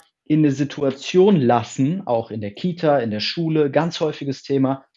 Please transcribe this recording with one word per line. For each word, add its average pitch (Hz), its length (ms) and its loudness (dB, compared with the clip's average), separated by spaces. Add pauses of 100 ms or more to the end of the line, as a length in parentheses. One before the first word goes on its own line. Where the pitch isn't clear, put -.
(240)
in 151 160 2
eine 151 100 4
Situation 143 880 2
lassen, 131 680 0
auch 113 260 -2
in 107 80 -8
der 104 120 -8
Kita, 165 460 0
in 113 140 -2
der 107 80 -4
Schule, 156 500 0
ganz 156 300 0
häufiges 147 420 -4
Thema, 135 420 -2 (120)